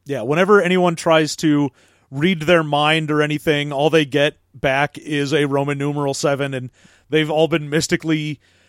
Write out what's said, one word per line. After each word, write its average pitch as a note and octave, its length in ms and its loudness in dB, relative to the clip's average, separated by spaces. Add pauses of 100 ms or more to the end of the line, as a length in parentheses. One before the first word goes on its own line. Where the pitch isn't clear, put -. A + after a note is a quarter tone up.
Yeah, C3 160 -6
whenever F3+ 400 4
anyone F3+ 340 2
tries D#3+ 420 2
to D3 340 0 (400)
read D#3 320 -2
their E3 200 4
mind D3+ 460 0
or D3+ 140 2
anything, D3 500 -2
all C#3+ 160 2
they D#3 160 2
get C#3+ 320 -2 (160)
back C#3 460 -2
is C#3+ 340 -4
a D3 120 2
Roman C#3 340 -2
numeral C#3+ 340 -4
seven, C#3 400 -2
and B2+ 160 -8 (400)
they've D#3 220 0
all D#3+ 160 2
been D3+ 240 -2
mystically, D#3 680 -2 (300)